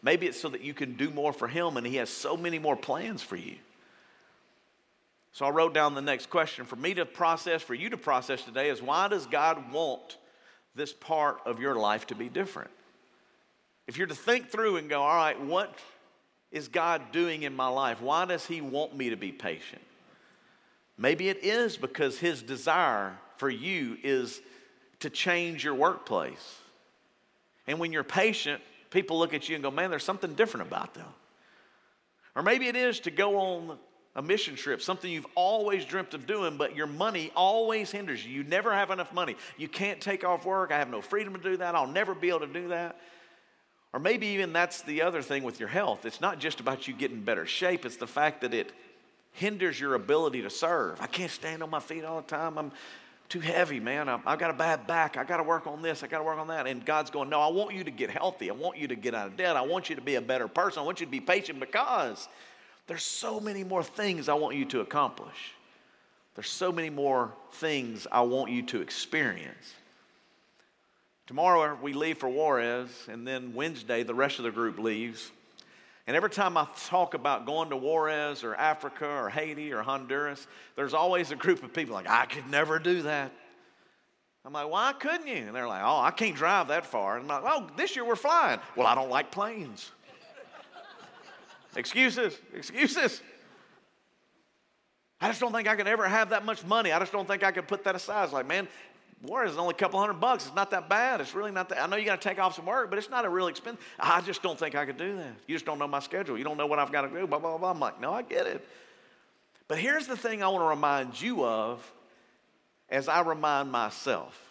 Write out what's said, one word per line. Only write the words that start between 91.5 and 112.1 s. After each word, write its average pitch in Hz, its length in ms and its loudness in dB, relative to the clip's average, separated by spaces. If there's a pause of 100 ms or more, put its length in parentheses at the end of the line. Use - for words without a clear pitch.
Excuses, 226 640 2 (140)
excuses. 254 640 0 (2000)
"I 185 80 2
just 226 120 0
don't 240 120 2
think 214 160 2
I 214 80 6
could 202 120 0
ever 214 200 4
have 190 220 4
that 214 160 2
much 214 180 -4
money. 202 260 4
I 160 100 4
just 185 120 -2
don't 196 160 -2
think 196 160 0
I 190 80 4
could 180 160 -4
put 202 160 -2
that 190 100 2
aside." 202 300 0
It's 139 80 -2
like, 131 140 0
"Man, 180 200 0 (540)
Juarez 208 300 -2
is 147 80 -4
only 175 140 2
a 170 40 -2
couple 190 220 2
hundred 202 160 2
bucks. 220 320 2
It's 135 80 -14
not 196 160 2
that 170 180 -2
bad. 226 320 4
It's 135 140 -6
really 208 160 -2
not 185 200 -2
that, 135 120 0
I 156 40 2
know 190 100 0
you 214 80 0
gotta 196 180 2
take 190 160 -2
off - 160 4
some 165 120 -10
work, 233 220 0
but 196 120 0
it's 208 100 -10
not 247 140 0
a 196 40 2
real 180 200 2
expense." 233 320 -8 (180)
"I 170 220 6
just 180 220 -6
don't 170 140 -2
think 151 200 -2
I 143 100 0
could 135 100 -8
do 190 200 -4
that. 143 180 -10 (140)
You 160 80 -2
just 143 80 -6
don't 151 160 -4
know 143 80 -2
my 143 100 0
schedule. 147 400 -4
You 131 60 -6
don't 151 120 -4
know 147 100 0
what 147 120 2
I've 143 140 2
gotta 139 160 0
do, 175 180 -4
blah, 151 140 0
blah, 165 180 -2
blah." 180 120 0
I'm 165 100 -2
like, 120 200 -2
"No, 139 120 -2
I 240 100 -2
get - 240 0
it." - 200 -6 (1000)
But 156 120 -2
here's 277 280 2
the 254 100 -4
thing 220 240 -2
I 190 80 4
wanna 180 180 4
remind 143 540 4
you 196 240 0
of 113 480 0 (960)